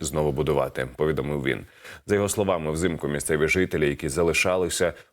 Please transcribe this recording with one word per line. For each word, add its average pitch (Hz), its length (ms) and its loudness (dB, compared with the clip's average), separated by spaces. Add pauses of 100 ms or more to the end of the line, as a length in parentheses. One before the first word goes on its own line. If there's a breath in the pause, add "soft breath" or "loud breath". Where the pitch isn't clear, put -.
знову 76 320 0
будувати», — 67 640 0
повідомив 73 480 -2
він. 62 220 -4 (400 loud breath)
За 101 80 2
його 101 140 2
словами, 92 420 0
взимку 80 380 -2
місцеві 73 400 0
жителі, 80 400 2
які 71 200 -2
залишалися, 85 840 2 (200 loud breath)